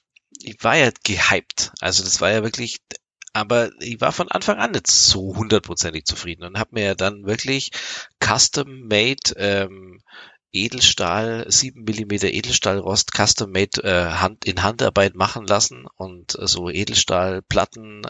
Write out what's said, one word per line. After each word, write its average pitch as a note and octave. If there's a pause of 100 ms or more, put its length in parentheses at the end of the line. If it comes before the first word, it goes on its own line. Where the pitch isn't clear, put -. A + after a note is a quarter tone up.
(420)
ich A2
war A#2+
ja C3 (140)
gehypt. -
Also F#2
das F#2
war F#2
ja A2
wirklich, A#2 (540)
aber A2 (100)
ich A#2
war D3
von F3+
Anfang G#3
an A3
nicht C#3
so F#2+
hundertprozentig F2+
zufrieden F2
und F#2
hab A2
mir A2
ja G2
dann G2+
wirklich C3 (540)
custom-made, C3
ähm, F#2+ (520)
Edelstahl, A2+
sieben B2+
Millimeter G#2
Edelstahlrost, G2
custom-made, G2+
äh, F2+
Hand, F#2
in F#2+
Handarbeit G#2
machen F#2+
lassen F#2+ (120)
und F2+
so F2+
Edelstahlplatten, G2